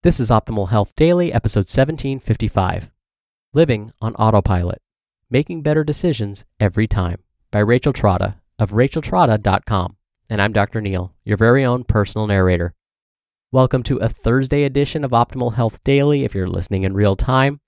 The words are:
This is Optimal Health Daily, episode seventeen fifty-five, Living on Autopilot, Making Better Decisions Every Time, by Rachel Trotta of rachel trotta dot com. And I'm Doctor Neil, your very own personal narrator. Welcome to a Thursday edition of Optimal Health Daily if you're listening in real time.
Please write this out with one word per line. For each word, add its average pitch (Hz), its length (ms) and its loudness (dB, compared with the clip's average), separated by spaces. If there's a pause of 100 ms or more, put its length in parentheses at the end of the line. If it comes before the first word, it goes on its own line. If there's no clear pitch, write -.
This 175 180 2
is 117 120 0
Optimal 104 380 0
Health 104 260 0
Daily, 175 360 2
episode 104 360 0
seventeen 139 500 -2
fifty-five, 101 720 -4 (640)
Living 123 480 0
on 113 140 -6
Autopilot, 95 680 0 (480)
Making 151 320 -2
Better 151 220 0
Decisions 127 640 -4 (140)
Every 107 280 0
Time, 90 340 -2 (300)
by 104 80 0
Rachel 123 340 2
Trotta 98 440 0 (200)
of 101 160 -2
rachel 135 300 0
trotta 139 360 2
dot 98 280 0
com. 92 280 -2 (320)
And 104 140 -2
I'm 104 100 0
Doctor 107 300 -2
Neil, 92 320 -4 (120)
your 104 120 -2
very 120 260 4
own 123 200 0
personal 107 420 -2
narrator. 92 480 2 (760)
Welcome 131 320 2
to 123 140 -2
a 113 120 -2
Thursday 135 540 0
edition 143 400 -2
of 127 80 -4
Optimal 120 420 0
Health 113 300 -4
Daily 139 400 2
if 110 100 -6
you're 95 140 -4
listening 92 380 -4
in 95 100 -2
real 101 200 2
time. 135 520 0